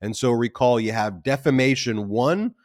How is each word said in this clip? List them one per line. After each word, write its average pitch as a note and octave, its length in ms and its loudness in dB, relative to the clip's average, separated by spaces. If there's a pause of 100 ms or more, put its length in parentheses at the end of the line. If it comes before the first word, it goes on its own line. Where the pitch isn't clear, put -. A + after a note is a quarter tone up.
And A2 140 -6
so B2 160 0
recall A#2+ 480 2
you A2 120 -2
have G#2+ 320 -4
defamation C3 840 0
one D#3 560 0